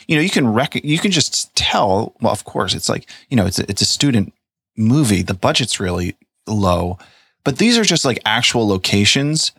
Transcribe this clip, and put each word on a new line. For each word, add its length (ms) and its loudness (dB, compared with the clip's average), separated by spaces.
you 80 0
know, 80 2
you 80 0
can 160 2
rec-, 380 0
you 140 0
can 120 0
just 460 -2
tell, 640 0
well, 120 2
of 120 -4
course, 300 -4
it's 140 -6
like, 200 -4
you 80 0
know, 100 4
it's 120 -2
a, 100 -4
it's 140 -4
a 40 0
student 460 0
movie. 460 2
The 120 -4
budget's 460 -2
really 340 -4
low, 500 0
but 160 -2
these 200 4
are 60 2
just, 200 0
like, 220 0
actual 400 2
locations. 920 0